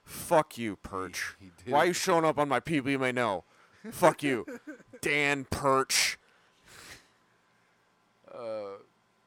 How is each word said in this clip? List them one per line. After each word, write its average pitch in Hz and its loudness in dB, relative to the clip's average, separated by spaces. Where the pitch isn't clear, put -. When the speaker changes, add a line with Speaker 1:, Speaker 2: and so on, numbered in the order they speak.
Speaker 1:
Fuck - 0
you, 110 -4
Perch. - -8
Speaker 2:
He, 98 -20
he 87 -20
did 123 -6
Speaker 1:
Why 151 6
Speaker 2:
it 185 4
Speaker 1:
you 180 0
Speaker 2:
for - -4
Speaker 1:
showing 170 2
up 156 2
on 147 2
my 127 2
People 139 -2
You 135 0
May 127 0
Know? 110 0
Fuck - 4
you, 131 0
Speaker 2:
<laughs> - -20
Speaker 1:
Dan 143 0
Perch. - 2
Speaker 2:
Uh, 107 -8